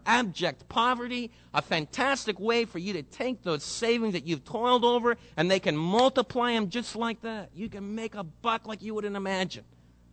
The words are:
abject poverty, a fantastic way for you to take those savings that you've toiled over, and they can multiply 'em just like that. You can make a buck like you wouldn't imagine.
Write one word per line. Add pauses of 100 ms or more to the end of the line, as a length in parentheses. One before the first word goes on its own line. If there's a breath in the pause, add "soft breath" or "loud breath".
abject
poverty, (200 loud breath)
a
fantastic
way
for
you
to
take
those
savings
that
you've
toiled
over, (200 loud breath)
and
they
can
multiply
'em
just
like
that.
You
can
make
a
buck
like
you
wouldn't
imagine. (480 soft breath)